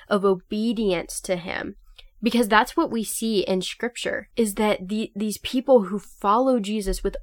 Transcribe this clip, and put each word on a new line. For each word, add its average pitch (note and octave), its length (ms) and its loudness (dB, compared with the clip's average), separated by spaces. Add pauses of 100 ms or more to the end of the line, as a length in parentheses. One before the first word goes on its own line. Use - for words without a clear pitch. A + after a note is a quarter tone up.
of G3 160 2
obedience G3+ 960 -2
to F3+ 160 -4
him. - 400 -8 (440)
Because A#3 280 2
that's G#3+ 260 4
what E4 160 0
we A3 140 -4
see A3+ 360 -2
in F#3 200 0
scripture, - 760 -6
is G#3 200 0
that G#3 340 0
the, G#3+ 260 -4
these G#3 220 -4
people B3+ 460 4
who F#3+ 140 -4
follow A#3+ 640 2
Jesus G3 460 -4
with G3 180 -4